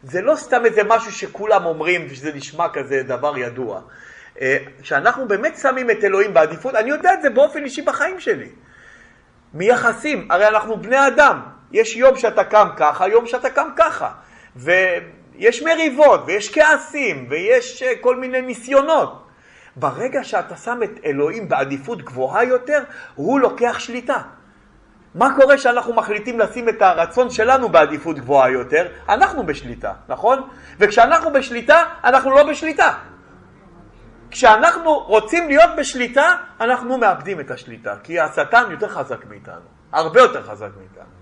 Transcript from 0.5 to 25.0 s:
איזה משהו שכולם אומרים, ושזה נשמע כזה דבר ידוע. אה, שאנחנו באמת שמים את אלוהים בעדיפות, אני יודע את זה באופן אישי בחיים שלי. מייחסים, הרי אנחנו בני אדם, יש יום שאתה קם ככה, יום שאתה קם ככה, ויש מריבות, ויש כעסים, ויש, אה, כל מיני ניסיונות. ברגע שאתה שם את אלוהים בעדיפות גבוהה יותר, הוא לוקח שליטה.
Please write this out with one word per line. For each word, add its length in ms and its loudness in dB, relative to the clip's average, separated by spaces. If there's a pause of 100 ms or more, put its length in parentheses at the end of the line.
איזה 200 2
משהו 280 0
שכולם 540 -2
אומרים, 440 -4
ושזה 240 -10
נשמע 340 -6
כזה 340 -4
דבר 360 -6
ידוע. 420 -8 (600)
אה, 180 0 (240)
שאנחנו 460 -2
באמת 280 -2
שמים 340 -2
את 140 0
אלוהים 300 0
בעדיפות, 400 0
אני 160 0
יודע 240 2
את 80 -6
זה 80 2
באופן 340 0
אישי 180 -10
בחיים 380 -4
שלי. 280 -4 (1040)
מייחסים, 760 -2
הרי 180 4
אנחנו 340 -2
בני 240 2
אדם, 340 4 (320)
יש 240 0
יום 200 6
שאתה 280 0
קם 320 4
ככה, 320 0
יום 180 2
שאתה 240 -4
קם 260 -2
ככה, 360 -2 (440)
ויש 1040 -2
מריבות, 640 4
ויש 280 -6
כעסים, 760 0
ויש, 520 -2
אה, 180 -4
כל 160 0
מיני 260 -6
ניסיונות. 840 -2 (500)
ברגע 480 -6
שאתה 320 -6
שם 280 -8
את 60 -8 (140)
אלוהים 440 -4
בעדיפות 540 -4
גבוהה 420 -2
יותר, 380 -2 (320)
הוא 260 -2
לוקח 380 0
שליטה. 400 -6 (960)